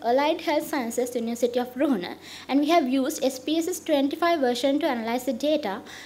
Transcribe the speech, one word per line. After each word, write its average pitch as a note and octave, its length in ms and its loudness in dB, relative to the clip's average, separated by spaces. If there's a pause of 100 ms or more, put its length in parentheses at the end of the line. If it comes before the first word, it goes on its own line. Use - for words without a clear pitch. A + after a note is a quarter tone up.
Allied C#4+ 380 2
Health D4+ 260 0
Sciences, A#3+ 480 -2
University A#3+ 460 0
of B3 140 -4
Ruhuna, B3+ 420 0 (320)
and C4+ 100 4
we D4 120 2
have E4 180 4
used C4+ 340 0
S C4 160 0
P D#4 180 -2
S E4 120 0
S F4+ 100 -4
twenty-five D#4+ 600 2
version C4+ 400 2
to E4+ 80 0
analyze A#3+ 380 -2
the C4+ 60 0
data, A#3+ 480 0 (260)